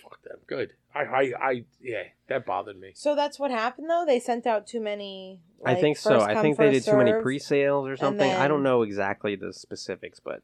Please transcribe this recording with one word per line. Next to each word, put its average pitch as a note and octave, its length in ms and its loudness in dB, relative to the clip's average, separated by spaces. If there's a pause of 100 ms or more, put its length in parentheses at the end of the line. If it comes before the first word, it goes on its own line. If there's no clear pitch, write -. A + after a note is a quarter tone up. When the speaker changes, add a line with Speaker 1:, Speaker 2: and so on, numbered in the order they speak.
Speaker 1:
fuck - 220 -20
them. - 140 -16 (100)
Good. B2+ 260 -6 (200)
I, D3 80 -4
I, C3 300 0 (100)
I, C3 220 -2 (180)
yeah, A2 220 -8 (260)
that C3 160 -4
bothered G2 340 -6
me. F#2+ 160 -20
Speaker 2:
So D4 200 -2
that's C#4+ 220 -2
what C#4 140 -4
happened, B3 380 -4
though? E4+ 180 0
They B3 120 2
sent A#3+ 280 -4
out G#3+ 180 0
too A#3 140 -8
many, G3 640 -8 (240)
Speaker 3:
I B2+ 80 2
Speaker 2:
like, - 80 2
Speaker 3:
think D3 160 2
so. - 140 0
Speaker 2:
first A2+ 160 4
Speaker 3:
I G#2+ 80 0
Speaker 2:
come, A2 80 2
Speaker 3:
think D3+ 140 2
they C#3+ 140 6
Speaker 2:
first C3 140 2
Speaker 3:
did - 60 2
too - 60 6
many B2 140 6
Speaker 2:
serve, A3+ 120 0
Speaker 3:
pre-sales C#3 640 0
or C3+ 40 -6
Speaker 2:
and C3 80 -8
Speaker 3:
something. C#3+ 320 2
I C#3 160 2
don't D3 120 4
Speaker 2:
then C3+ 120 4
Speaker 3:
know B2 120 6
exactly G2+ 520 -2
the F#2+ 160 -10
specifics, - 680 -12
but - 220 -10